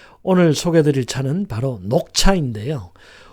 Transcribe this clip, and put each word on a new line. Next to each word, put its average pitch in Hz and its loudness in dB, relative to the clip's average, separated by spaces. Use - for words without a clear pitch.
오늘 180 4
소개드릴 151 2
차는 135 -4
바로 117 -4
녹차인데요. 131 -2